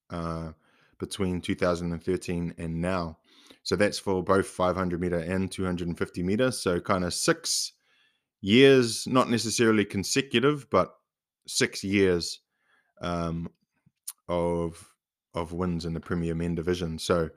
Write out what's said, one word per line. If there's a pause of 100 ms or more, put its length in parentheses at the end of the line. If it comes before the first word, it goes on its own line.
(100)
uh, (460)
between
two
thousand
and
thirteen
and
now. (460)
So
that's
for
both
five
hundred
meter
and
two
hundred
and
fifty
meter.
So
kind
of
six (680)
years,
not
necessarily
consecutive,
but (520)
six
years, (600)
um, (800)
of, (460)
of
wins
in
the
Premier
Men
division.
So,